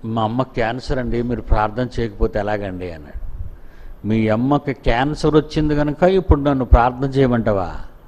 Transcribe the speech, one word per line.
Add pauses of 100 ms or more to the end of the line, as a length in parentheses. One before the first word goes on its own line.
"మా
అమ్మ
క్యాన్సర్
అండి,
మీరు
ప్రార్థన (120)
చేయకపోతే
ఎలాగండి?"
అన్నాడు. (880)
మీ
అమ్మకి
క్యాన్సర్
వచ్చింది
కనుక
ఇప్పుడు
నన్ను
ప్రార్థన
చేయమంటావా? (320)